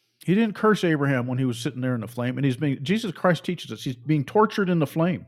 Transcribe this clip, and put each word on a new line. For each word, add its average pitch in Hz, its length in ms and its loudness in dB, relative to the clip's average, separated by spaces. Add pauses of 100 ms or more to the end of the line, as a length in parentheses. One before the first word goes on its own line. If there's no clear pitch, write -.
(240)
He 170 120 2
didn't 220 200 2
curse 214 280 2
Abraham 139 440 2
when 127 120 -2
he 135 60 2
was 120 120 0
sitting 123 240 -4
there 127 140 0
in 117 60 -4
the 104 60 -8
flame. 123 300 -4
And 139 80 0
he's 131 100 2
being, 139 280 -2
Jesus 196 280 0
Christ 175 320 0
teaches - 280 -6
us, - 120 -10
he's 131 120 -4
being 139 280 0
tortured 208 460 2
in 175 100 2
the 147 80 2
flame. 165 400 -2